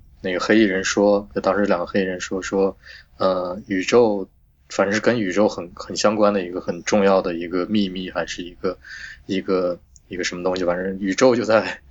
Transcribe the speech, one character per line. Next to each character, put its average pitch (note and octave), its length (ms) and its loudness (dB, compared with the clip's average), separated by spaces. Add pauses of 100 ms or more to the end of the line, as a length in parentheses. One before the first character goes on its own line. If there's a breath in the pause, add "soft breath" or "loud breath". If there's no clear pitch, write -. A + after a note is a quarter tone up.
(220)
那 F#2 100 -4
个 F2 80 -2
黑 A2 180 4
衣 A2+ 40 8
人 F#2+ 200 2
说， G#2 500 2
就 - 80 -4
当 F#2+ 140 2
时 G2+ 120 2
两 F2+ 120 2
个 F2 80 -4
黑 - 140 0
衣 - 20 2
人 F#2 180 -4
说， F#2 220 -6
说， F#2+ 340 0 (420 loud breath)
呃， F#2 500 -2
宇 F#2+ 160 -2
宙， G#2+ 440 4 (400)
反 G2 180 0
正 G2+ 60 -2
是 G#2+ 80 0
跟 A#2 200 2
宇 F#2 120 -2
宙 G2+ 160 2
很， F2 280 -6
很 - 200 -12
相 G#2 200 2
关 G#2 180 4
的 F#2 100 -2
一 F2 60 -8
个 F2 100 -6
很 F2 220 -8
重 G#2 220 0
要 F#2+ 180 4
的 F2+ 120 -4
一 E2+ 120 -6
个 F2+ 200 -2
秘 G#2 220 0
密， F#2 220 -8
还 E2+ 160 -4
是 - 160 -10
一 F2 120 -12
个， F#2 220 -6 (500 loud breath)
一 F#2+ 140 -4
个， F2+ 380 -2 (300)
一 F#2 80 -12
个 F2 80 -4
什 F2+ 120 -6
么 F2 60 -8
东 F#2 140 0
西， F#2 80 -2
反 F2 120 0
正 F#2+ 220 -6
宇 F#2+ 160 -2
宙 B2 220 4
就 A2+ 80 -2
在 G#2+ 360 0 (100)